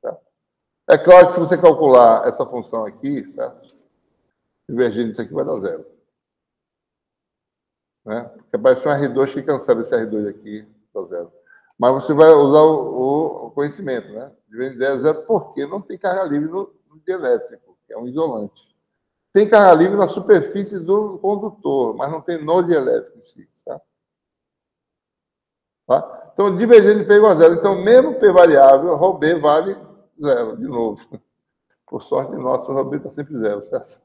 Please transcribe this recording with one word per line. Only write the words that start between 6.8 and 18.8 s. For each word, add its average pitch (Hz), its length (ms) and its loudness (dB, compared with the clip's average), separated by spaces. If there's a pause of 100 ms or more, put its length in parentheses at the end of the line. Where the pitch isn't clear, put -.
Né? 113 200 -12
Porque - 320 -16
aparece 127 320 0
um - 20 -2
R 143 180 -2
dois 135 240 -4
que 143 100 -10
cancela 127 400 -4
esse 127 120 -8
R 113 120 -4
dois 107 200 -8
aqui, 104 400 -16 (280)
dá 101 100 -12
zero. 87 280 -14 (460)
Mas 120 140 0
você 135 200 -4
vai 156 180 6
usar 147 320 6
o, 156 300 0
o, 131 540 -6
o 113 60 -18
conhecimento, 139 600 -8
né? 123 220 -18 (140)
Divergente 123 300 -12
de 131 80 -4
D 139 60 -2
é 135 60 -4
zero 151 280 -4
porque 170 400 -6
não 190 140 -10
tem 190 180 -18
carga 190 260 -4
livre 147 240 -6
no, 185 260 -12 (140)
no 156 120 -20
dielétrico, 127 840 -6
que - 60 -20
é 110 60 -16
um 120 100 -14
isolante. 131 580 -10 (680)